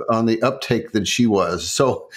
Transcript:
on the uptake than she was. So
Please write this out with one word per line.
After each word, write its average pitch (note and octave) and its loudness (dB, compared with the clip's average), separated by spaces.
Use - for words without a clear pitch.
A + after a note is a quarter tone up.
on A2+ 2
the A2+ 2
uptake B2 -2
than G2+ 0
she A#2+ 2
was. F2+ 0
So B2+ 0